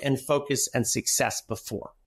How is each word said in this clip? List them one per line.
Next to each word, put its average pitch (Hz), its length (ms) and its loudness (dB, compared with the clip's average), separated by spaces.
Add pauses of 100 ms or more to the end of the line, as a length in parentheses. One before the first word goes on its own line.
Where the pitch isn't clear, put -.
and 135 160 2
focus 139 540 0
and 120 120 2
success - 560 0
before. - 500 -8 (160)